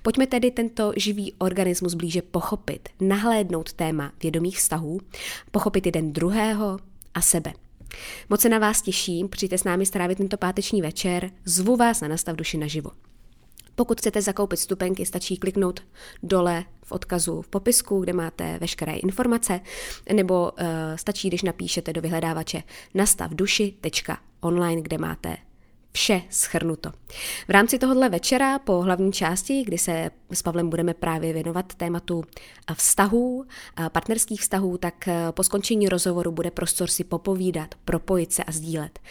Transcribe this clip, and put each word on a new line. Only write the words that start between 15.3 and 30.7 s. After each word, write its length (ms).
kliknout 440
dole 420
v 80
odkazu 500
v 60
popisku, 520
kde 120
máte 460
veškeré 340
informace, 680
nebo, 440
eh, 420
stačí, 300
když 140
napíšete 500
do 80
vyhledávače 640
nastav 400
duši 460
tečka 380
online, 420
kde 160
máte 380
vše 380
shrnuto. 600
V 20
rámci 280
tohodle 300
večera 500
po 240
hlavní 300
části, 540
kdy 120
se 320
s 100
Pavlem 280